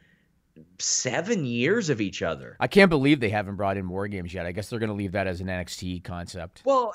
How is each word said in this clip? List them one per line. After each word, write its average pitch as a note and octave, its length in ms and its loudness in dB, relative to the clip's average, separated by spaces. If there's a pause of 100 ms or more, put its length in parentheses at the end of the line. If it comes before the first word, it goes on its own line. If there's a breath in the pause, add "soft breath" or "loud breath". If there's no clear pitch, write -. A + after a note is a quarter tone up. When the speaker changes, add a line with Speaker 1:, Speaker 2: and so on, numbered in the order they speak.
(800 soft breath)
Speaker 1:
seven D#3+ 640 -2
years D3+ 440 2
of A#2+ 100 2
each G2 220 -4
other. D2+ 380 -4
Speaker 2:
I B2+ 80 2
can't G3 220 8
believe D3 300 4
they A2+ 100 0
haven't G2+ 260 -2
brought G2 220 0
in F#2 120 -4
War F#2+ 180 -4
Games F2+ 260 -8
yet. F2 120 -6
I F2+ 80 -6
guess G2+ 160 -8
they're A#2+ 100 -4
gonna G#2+ 140 -2
leave G2+ 180 -4
that F#2+ 160 0
as F#2 140 -4
an F#2 80 -6
N F2+ 100 -4
X F2 180 -8
T F2+ 220 -6
concept. F2 640 -10
Speaker 1:
Well, B3 300 2